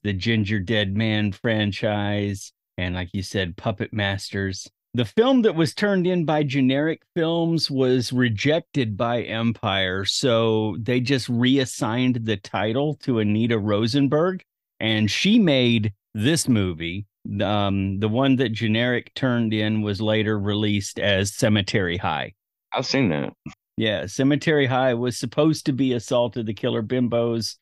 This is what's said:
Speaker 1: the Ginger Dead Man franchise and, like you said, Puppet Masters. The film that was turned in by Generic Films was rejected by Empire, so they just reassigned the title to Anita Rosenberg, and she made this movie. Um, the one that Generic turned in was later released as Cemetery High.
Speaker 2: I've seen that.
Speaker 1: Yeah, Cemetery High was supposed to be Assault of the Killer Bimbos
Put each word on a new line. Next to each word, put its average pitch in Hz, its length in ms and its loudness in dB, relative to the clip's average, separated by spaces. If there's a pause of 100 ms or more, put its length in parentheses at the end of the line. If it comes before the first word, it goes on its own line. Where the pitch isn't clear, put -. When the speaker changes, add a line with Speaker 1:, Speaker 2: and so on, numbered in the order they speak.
Speaker 1:
the 104 80 -2
Ginger 104 480 0
Dead 101 360 0
Man 107 360 0
franchise 104 1200 -2 (240)
and, 90 180 -4
like 90 180 -6
you 95 120 -4
said, 92 320 -4
Puppet 110 360 -6
Masters. 98 800 -4 (240)
The 120 100 2
film 247 380 4
that 202 120 4
was 160 200 2
turned 190 320 2
in 180 180 2
by 156 180 2
Generic 139 600 2 (120)
Films 165 560 0
was 131 400 2
rejected 123 840 0
by 117 260 0
Empire, 98 840 -2
so 113 760 2
they 123 200 0
just 127 280 -2
reassigned 123 960 0
the 107 140 0
title 117 640 -2
to 120 160 0
Anita 110 400 2
Rosenberg, 135 840 0 (380)
and 110 280 2
she 208 300 2
made 120 540 2 (220)
this 127 340 0
movie. 92 580 0 (340)
Um, 98 600 0
the 110 80 0
one 131 280 2
that 127 120 0
Generic 113 680 -2
turned 120 380 0
in 107 300 0
was 104 180 -4
later 107 400 0
released 104 580 -2
as 101 360 0
Cemetery 98 640 0
High. 76 340 -4 (400)
Speaker 2:
I've 127 140 -4
seen 131 240 0
that. 71 240 -4 (420)
Speaker 1:
Yeah, 107 300 -2
Cemetery 143 600 2
High 127 280 2
was 120 240 -4
supposed 151 480 0
to 143 80 0
be 131 180 0
Assault 120 460 -2
of 113 80 -4
the 110 80 -4
Killer 117 280 -2
Bimbos 117 800 -2